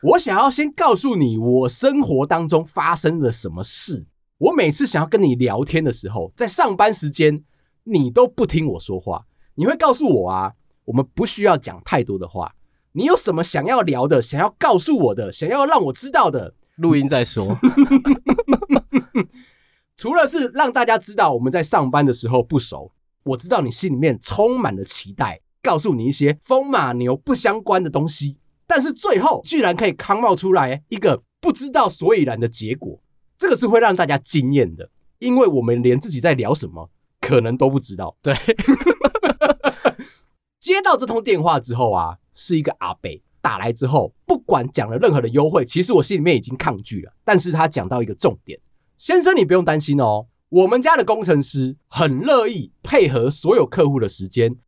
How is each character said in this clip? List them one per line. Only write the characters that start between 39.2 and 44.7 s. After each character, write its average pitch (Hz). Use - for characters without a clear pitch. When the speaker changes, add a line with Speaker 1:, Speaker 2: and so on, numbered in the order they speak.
Speaker 1:
接 381
到 359
这 254
通 226
电 180
话 160
之 117
后 117
啊， 85
是 -
一 151
个 -
阿 180
伯 -
打 110
来 107
之 127
后， 127
不 349
管 135